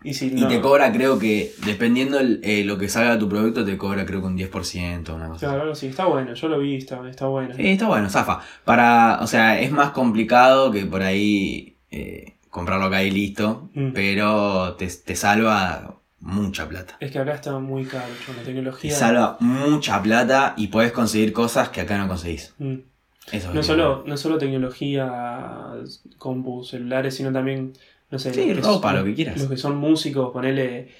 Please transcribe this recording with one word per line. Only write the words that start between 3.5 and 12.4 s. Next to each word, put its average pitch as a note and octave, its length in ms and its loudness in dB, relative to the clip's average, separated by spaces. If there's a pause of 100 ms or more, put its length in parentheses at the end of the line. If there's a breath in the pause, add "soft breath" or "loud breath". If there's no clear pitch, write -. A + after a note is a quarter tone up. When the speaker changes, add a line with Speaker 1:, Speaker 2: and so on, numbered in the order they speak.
Speaker 2:
te F#2+ 140 -2
cobra, G2 260 -2
creo F#2 160 -4
que F#2 60 -4
un F#2 80 -2
diez F#2 140 -4
por F#2 140 -6
ciento, F2 520 -6
una D#2+ 140 -8
cosa E2+ 180 -8
Speaker 1:
Claro, D3 240 -2
Speaker 2:
así. D3 100 -10
Speaker 1:
sí, C3+ 60 -6
está C3+ 180 -4
bueno, B2+ 300 0
yo D#3+ 140 -4
lo D3 100 0
vi, C#3+ 160 0
está, C3 340 -10
está C3 160 -8
bueno. C3 300 -2
Speaker 2:
Sí, G3 120 0
está G3 200 2
bueno, G#2+ 240 2
zafa. G2+ 300 0 (220 loud breath)
Para, A#2+ 580 6
o A#2 60 -2
sea, A2 320 4
es C3+ 120 0
más C#3+ 180 2
complicado B2 840 6
que G2 140 0
por F2+ 160 -2
ahí, G2 720 0 (140)
eh, - 440 -12 (180)